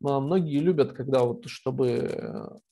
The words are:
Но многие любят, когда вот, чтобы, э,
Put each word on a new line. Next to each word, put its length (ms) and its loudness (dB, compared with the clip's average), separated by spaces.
Но 180 0
многие 400 2
любят, 320 4
когда 320 0
вот, 220 -2
чтобы, 420 -2
э, 600 -4